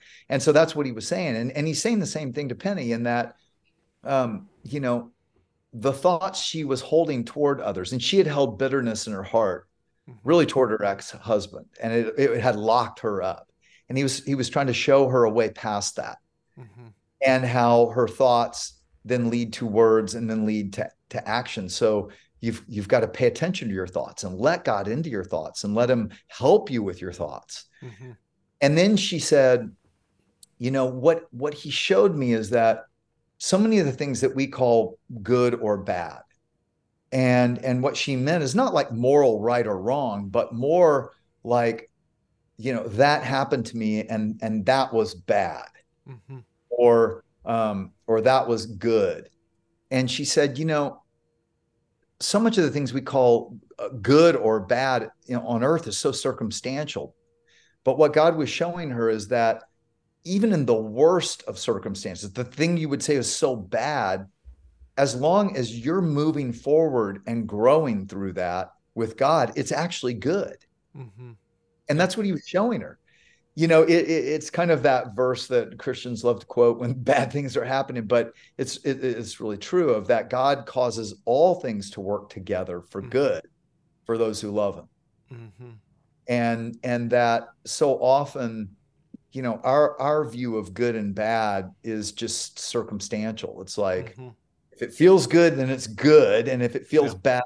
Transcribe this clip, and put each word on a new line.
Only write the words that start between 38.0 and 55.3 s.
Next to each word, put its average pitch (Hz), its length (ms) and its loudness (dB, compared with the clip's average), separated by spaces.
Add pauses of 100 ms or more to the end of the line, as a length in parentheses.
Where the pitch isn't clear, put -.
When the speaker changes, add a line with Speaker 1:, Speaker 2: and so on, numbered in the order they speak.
Speaker 1:
meant 151 280 0
is 131 120 -4
not, 240 180 0
like, 139 180 0
moral 123 480 4
right 117 280 0
or 101 120 -2
wrong, 104 500 -4
but 113 220 -2
more 143 600 2 (320)
like, 117 480 -2 (640)
you 123 160 -4
know, 117 140 -6
"That 135 340 4
happened 135 460 -2
to 113 100 -10
me 107 300 -2
and, 107 340 -4
and 110 240 -4
that 131 260 2
was 113 220 0
bad." 90 540 -2 (420)
Speaker 2:
Mm-hmm. 131 300 -18 (320)
Speaker 1:
Or, 117 520 4 (220)
um, 107 460 -2 (160)
or, 113 140 2
"That 127 260 4
was 117 180 -2
good." 101 640 -2 (640)
And 131 180 0
she 143 160 -6
said, 139 320 2
"You 156 80 -4
know, 147 380 -2 (1160)
so - 200 0
much 226 180 0
of 185 60 4
the 139 80 0
things 131 220 -6
we 131 80 -4
call, 120 580 2 (180)
uh, - 120 -8 (120)
good 151 340 6
or 110 240 2
bad, 123 520 -2 (160)
you 127 80 -6